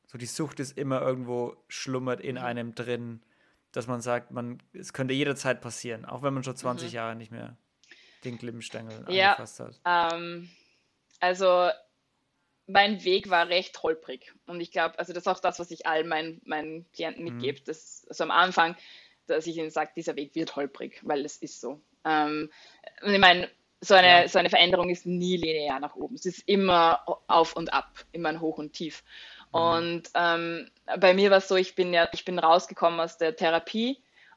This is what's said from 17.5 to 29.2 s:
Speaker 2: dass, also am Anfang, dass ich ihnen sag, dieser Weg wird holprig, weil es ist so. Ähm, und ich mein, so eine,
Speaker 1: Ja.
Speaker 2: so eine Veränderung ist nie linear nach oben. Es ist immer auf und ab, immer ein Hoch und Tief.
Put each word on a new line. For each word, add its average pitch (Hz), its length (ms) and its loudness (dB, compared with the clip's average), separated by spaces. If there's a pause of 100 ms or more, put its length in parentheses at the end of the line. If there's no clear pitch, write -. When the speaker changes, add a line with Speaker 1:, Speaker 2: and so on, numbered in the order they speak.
Speaker 2:
dass, - 460 -14
also - 160 -6
am 160 60 -6
Anfang, 175 460 2 (500)
dass 160 200 -2
ich 165 100 -8
ihnen 156 140 -8
sag, 156 240 -6
dieser 160 220 -8
Weg 143 180 -10
wird 160 220 -6
holprig, - 460 -10
weil 143 220 -4
es 151 140 -12
ist - 220 -14
so. 143 200 -10 (240)
Ähm, 151 460 0 (520)
und 202 100 0
ich 196 80 4
mein, 180 260 6 (340)
so - 140 6
eine, 180 280 10
Speaker 1:
Ja. - 60 2
Speaker 2:
so - 100 2
eine 170 120 2
Veränderung 175 400 4
ist 175 160 -4
nie 180 300 0
linear 156 440 -2
nach 147 160 -8
oben. 147 200 -8
Es 151 100 -10
ist 180 220 -8
immer 185 560 4 (240)
auf 165 280 4
und 165 160 -6
ab, - 400 -6
immer 165 180 -4
ein 160 100 -8
Hoch 160 180 -4
und 151 140 -10
Tief. - 320 -12 (480)